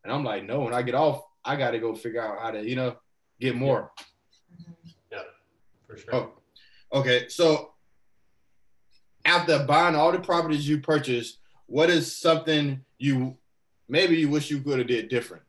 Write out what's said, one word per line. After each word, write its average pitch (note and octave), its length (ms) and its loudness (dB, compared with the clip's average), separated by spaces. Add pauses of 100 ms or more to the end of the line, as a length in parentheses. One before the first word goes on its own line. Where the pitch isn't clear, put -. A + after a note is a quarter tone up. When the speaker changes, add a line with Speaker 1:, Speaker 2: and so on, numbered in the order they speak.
Speaker 1:
And A2 80 -6
I'm D3 100 -2
like, G#2 220 -4
no, B2+ 160 -4
when A#2+ 140 -4
I B2 80 0
get B2 120 -4
off, D3 280 2 (220)
I C#3 120 -2
gotta A#2 220 -2
go A2+ 160 -4
figure A#2 280 -6
out G#2+ 180 -6
how A2+ 100 -6
to, G#2+ 180 -8
you B2+ 80 -4
know, B2+ 200 -4 (440)
get A#2+ 160 -2
more. B2+ 340 -2 (640)
Speaker 2:
Mm-hmm. - 180 -20 (380)
Speaker 3:
Yeah, - 120 -12 (640)
for - 100 -20
sure. - 180 -8
Speaker 1:
Oh, A#2+ 180 -4 (680)
okay. B2 280 2
So D#3 440 2 (1500)
after E3 400 2
buying D#3 320 4
all D#3+ 160 4
the F3+ 80 -2
properties D#3 480 0
you D3+ 120 2
purchased, C3+ 580 -2 (280)
what D#3 240 2
is D#3 260 0
something D3+ 680 0 (140)
you, C3 380 -2 (520)
maybe E3 280 4
you D#3 120 2
wish D3 220 -2
you C#3+ 100 -4
could C#3 180 -2
have A#2+ 100 -2
did A2+ 200 -2
different? A#2 400 -4